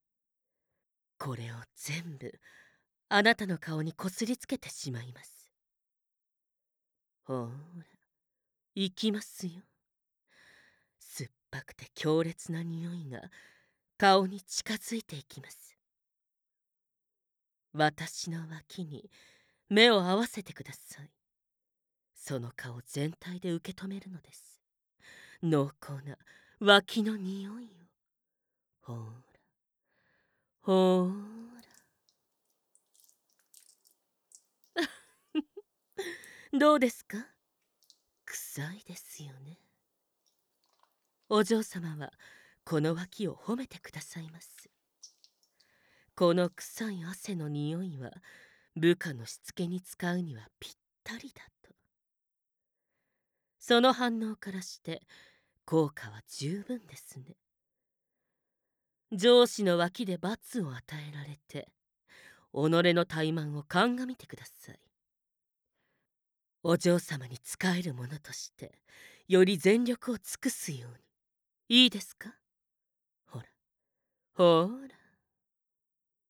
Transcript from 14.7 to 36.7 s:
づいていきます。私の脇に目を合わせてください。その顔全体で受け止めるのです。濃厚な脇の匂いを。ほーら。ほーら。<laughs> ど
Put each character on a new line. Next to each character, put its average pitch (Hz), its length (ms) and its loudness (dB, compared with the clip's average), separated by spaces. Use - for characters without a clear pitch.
づ - 200 -8
い 220 80 -6
て - 120 -14
い 139 80 -12
き - 180 -18
ま - 80 -20
す。 - 300 -20
私 151 560 0
の 165 200 -6
脇 160 360 -12
に 147 240 -14
目 214 220 8
を 202 140 6
合 185 140 4
わ 233 100 2
せ 208 160 -10
て - 100 -16
く - 100 -16
だ 139 100 -14
さ - 300 -20
い。 151 80 -20
そ - 260 -6
の 120 160 -8
顔 120 300 -12
全 147 280 -4
体 180 260 -12
で 180 120 -6
受 170 220 -6
け 185 100 -14
止 196 40 -10
め 196 120 -8
る 190 120 -16
の 180 100 -14
で - 100 -20
す。 - 300 -20
濃 147 400 2
厚 - 120 -12
な 139 120 -16
脇 202 440 6
の 214 140 -2
匂 196 420 -8
い 240 60 -16
を。 220 40 -20
ほ 123 120 -12
ー 113 140 -10
ら。 113 60 -16
ほ 185 460 6
ー 185 40 -2
ら。 330 80 0
<laughs> 311 300 -6
ど 294 220 8